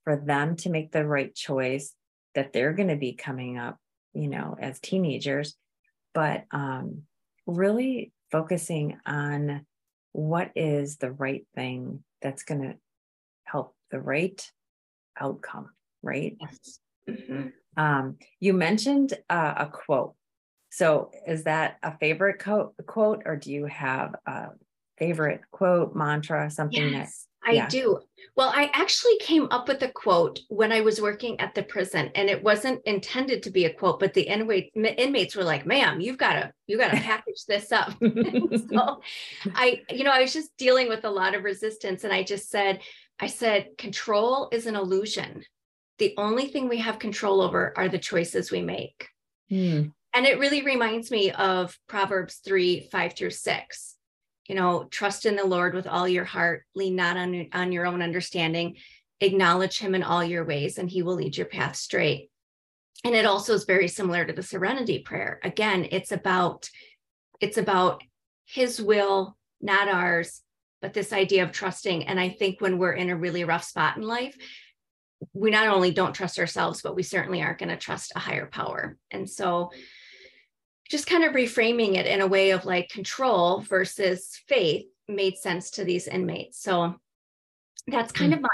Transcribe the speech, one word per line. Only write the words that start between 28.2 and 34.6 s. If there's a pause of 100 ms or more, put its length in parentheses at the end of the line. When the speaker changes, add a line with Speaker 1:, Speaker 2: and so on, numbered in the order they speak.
Speaker 2:
Well,
I
actually
came
up
with
a
quote (100)
when
I
was
working
at
the
prison,
and
it
wasn't
intended
to
be
a
quote,
but
the
inmate-,